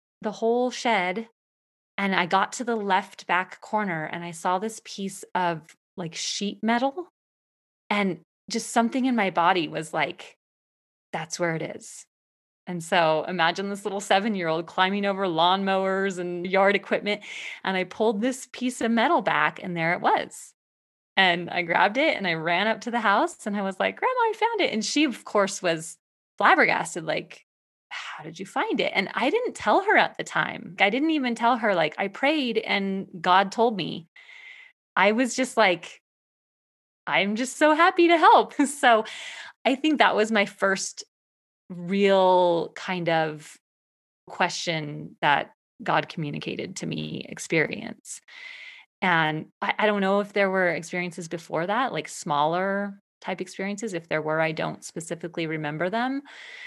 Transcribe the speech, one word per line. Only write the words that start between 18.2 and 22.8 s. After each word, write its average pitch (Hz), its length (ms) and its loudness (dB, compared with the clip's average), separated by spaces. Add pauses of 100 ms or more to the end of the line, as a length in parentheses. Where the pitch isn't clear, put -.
this 254 300 -4
piece 254 300 -6
of 233 100 0
metal 247 300 4
back 151 420 0
and 180 140 -6
there 165 160 0
it - 80 -4
was. - 520 -2 (640)
And 175 320 2
I 180 140 -4
grabbed 175 340 2
it 294 200 2
and 196 100 -4
I 170 80 0
ran 175 320 0
up 214 140 -2